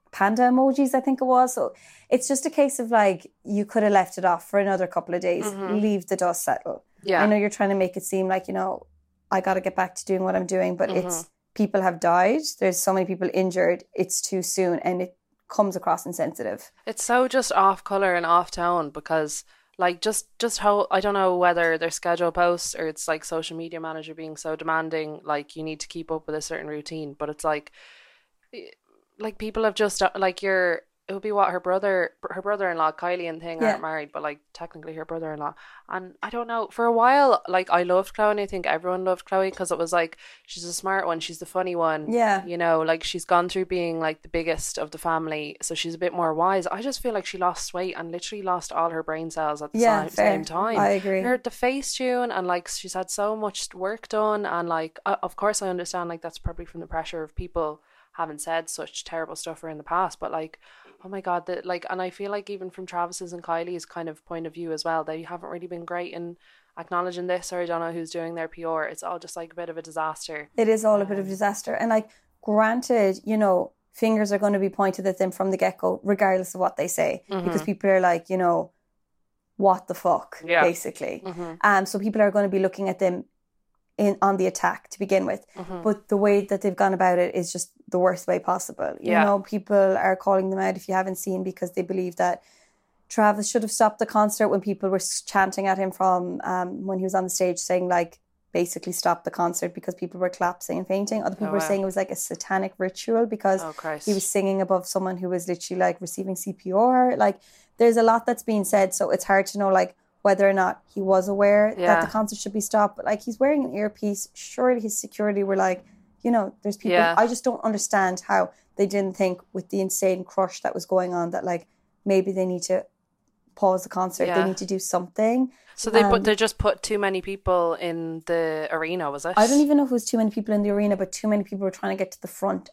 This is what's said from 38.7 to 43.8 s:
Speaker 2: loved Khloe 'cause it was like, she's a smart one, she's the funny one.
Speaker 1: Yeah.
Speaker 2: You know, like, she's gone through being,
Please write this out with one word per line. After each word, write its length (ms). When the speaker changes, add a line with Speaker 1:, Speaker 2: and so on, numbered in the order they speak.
Speaker 2:
loved 200
Khloe 320
'cause 140
it 80
was 120
like, 280
she's 180
a 100
smart 320
one, 140
she's 180
the 80
funny 280
one. 380
Speaker 1:
Yeah. 320
Speaker 2:
You 140
know, 240
like, 220
she's 200
gone 240
through 180
being, 340